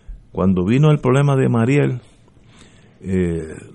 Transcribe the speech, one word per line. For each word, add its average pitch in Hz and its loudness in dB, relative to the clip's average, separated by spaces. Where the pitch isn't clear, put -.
Cuando 90 0
vino 135 4
el 147 2
problema 139 2
de 131 0
Mariel, 127 0
eh, 85 -4